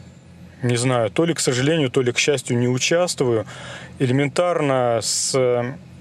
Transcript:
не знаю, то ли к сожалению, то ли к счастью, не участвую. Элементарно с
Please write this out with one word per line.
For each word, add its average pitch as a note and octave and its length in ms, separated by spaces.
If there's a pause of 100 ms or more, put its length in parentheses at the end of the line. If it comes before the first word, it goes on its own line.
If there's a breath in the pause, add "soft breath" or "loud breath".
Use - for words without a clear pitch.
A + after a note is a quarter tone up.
(600)
не B2 160
знаю, A#2+ 340
то E3 140
ли E3 80
к - 60
сожалению, C#3 500
то C3+ 120
ли A#2+ 100
к - 60
счастью, C3 400
не B2 100
участвую. B2+ 800 (540 loud breath)
Элементарно C3+ 1000
с - 320 (680)